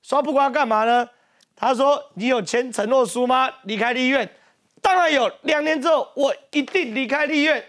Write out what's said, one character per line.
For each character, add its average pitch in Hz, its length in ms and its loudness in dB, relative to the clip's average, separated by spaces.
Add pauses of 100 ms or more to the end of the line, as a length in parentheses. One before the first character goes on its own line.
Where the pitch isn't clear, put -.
刷 285 200 0
曝 294 100 -4
光 277 140 2
要 269 40 0
干 262 180 0
嘛 220 180 0
呢？ 240 220 2 (480)
他 254 180 0
说 277 280 2 (140)
：“你 214 120 -4
有 247 140 0
签 240 300 -4
承 214 180 -4
诺 254 160 2
书 247 220 -2
吗？ 254 220 2 (140)
离 208 140 -6
开 233 160 -2
立 254 140 0
院。 254 200 0 (540)
”“当 381 140 2
然 339 180 2
有， 240 160 2 (120)
两 302 200 0
年 311 180 0
之 302 100 0
后 294 260 2
我 269 180 0 (180)
一 285 120 0
定 247 320 -4
离 262 100 -2
开 285 200 -2
立 294 180 0
院。” 294 260 0